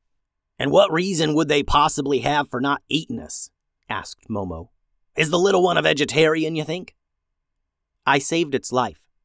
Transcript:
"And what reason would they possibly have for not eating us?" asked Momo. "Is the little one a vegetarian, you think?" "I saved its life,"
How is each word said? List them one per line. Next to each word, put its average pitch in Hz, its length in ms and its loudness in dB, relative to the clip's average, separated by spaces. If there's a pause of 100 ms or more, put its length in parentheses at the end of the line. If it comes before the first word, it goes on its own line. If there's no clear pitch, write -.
(600)
"And 139 120 -2
what - 200 6
reason 165 420 0
would 160 120 2
they 143 160 2
possibly 147 560 2
have 143 320 -2
for 123 100 -6
not 143 280 -2
eating 139 320 -4
us?" - 280 -12 (400)
asked - 400 -12
Momo. 92 420 -8 (460)
"Is 156 140 0
the 175 80 2
little 190 240 4
one 175 160 2
a 151 40 2
vegetarian, 156 760 2
you 151 80 -4
think?" 175 320 -10 (1080)
"I 139 140 4
saved 156 380 -2
its - 160 -6
life," 120 340 -2 (180)